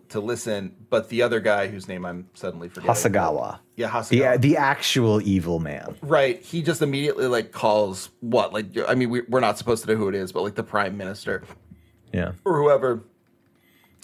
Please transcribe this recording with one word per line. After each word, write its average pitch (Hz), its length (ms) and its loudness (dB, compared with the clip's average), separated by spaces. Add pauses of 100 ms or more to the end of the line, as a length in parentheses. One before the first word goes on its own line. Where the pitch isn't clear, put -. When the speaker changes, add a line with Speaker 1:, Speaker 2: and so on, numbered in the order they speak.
Speaker 1:
to 110 100 -6
listen. 104 560 -6 (140)
But 110 200 0
the 117 140 0
other 117 160 2
guy, 101 280 2
whose 95 200 -12
name 92 180 -8
I'm 90 280 -10
suddenly 85 360 -10
forgetting. - 260 -2
Speaker 2:
Hasagawa. 87 640 0 (160)
Speaker 1:
Yeah, 113 140 -4
Hasagawa. 123 520 2
Speaker 2:
The, 139 80 6
the 165 80 4
actual 135 640 2
evil 90 380 0
man. 73 420 -10
Speaker 1:
Right. 139 420 2
He 170 180 -6
just 151 200 0
immediately, 139 460 0
like, 117 240 -2
calls 104 580 0 (120)
what? 113 320 2
Like, 107 140 -4 (200)
I 120 80 4
mean, 127 140 2
we, 120 120 -2
we're 127 180 0
not 107 180 2
supposed 117 280 -2
to 107 60 2
know 110 60 2
who 104 120 0
it 95 60 -2
is, 95 160 -6
but, 87 120 -2
like, 104 120 -6
the 110 80 -4
prime 101 320 -2
minister 95 480 -8 (720)
Speaker 2:
Yeah. 90 200 -2 (120)
Speaker 1:
or 175 160 2
whoever. 131 400 4 (1040)